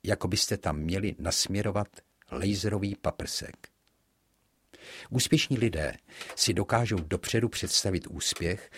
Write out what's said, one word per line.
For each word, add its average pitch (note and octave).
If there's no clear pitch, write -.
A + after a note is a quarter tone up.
jako G2+
byste -
tam D2+
měli F2+
nasměrovat G2+
laserový G2+
paprsek. -
Úspěšní B2+
lidé E2
si -
dokážou A2
dopředu F#2+
představit -
úspěch, -